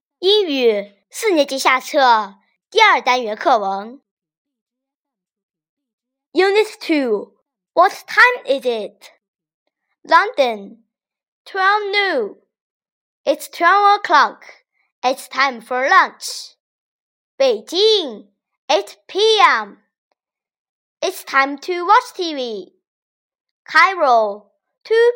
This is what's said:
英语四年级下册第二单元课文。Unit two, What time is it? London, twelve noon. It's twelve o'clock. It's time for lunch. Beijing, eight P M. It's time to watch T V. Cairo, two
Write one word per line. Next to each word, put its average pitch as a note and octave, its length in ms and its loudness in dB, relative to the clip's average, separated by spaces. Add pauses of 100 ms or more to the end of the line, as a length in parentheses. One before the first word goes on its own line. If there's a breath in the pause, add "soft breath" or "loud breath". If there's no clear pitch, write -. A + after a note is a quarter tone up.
(200)
英 G4 260 2
语 A#3 460 -2 (180)
四 A4 220 -4
年 D4 120 2
级 C4+ 140 -6
下 C4 220 0
册 A#3 560 0 (340)
第 G#4 100 0
二 F#4+ 200 4
单 B3+ 240 -2
元 G#3+ 120 -6
课 B3+ 220 0
文。 G3+ 420 -8 (2250)
Unit G4+ 460 0
two, B3+ 560 -4 (380)
What F#4 180 2 (160)
time B4 380 0
is C4 200 -2
it? A3+ 460 -6 (920)
London, C4 800 0 (600)
twelve G4+ 460 -2
noon. F#4 460 -2 (880)
It's - 260 -4
twelve G4+ 480 2
o'clock. C4+ 440 0 (600)
It's B3+ 260 -4
time C4 320 -4
for B3+ 280 -4
lunch. - 640 -2 (840)
Beijing, C#4+ 920 -2 (400)
eight F#4+ 300 -2 (100)
P G#4+ 320 0
M. A3+ 380 0 (1200)
It's F4+ 240 -6
time C#4 380 -2
to F4 220 -6
watch A#4 300 2
T E4+ 180 -8
V. A#3 420 -10 (920)
Cairo, C4+ 800 2 (380)
two A#4 320 2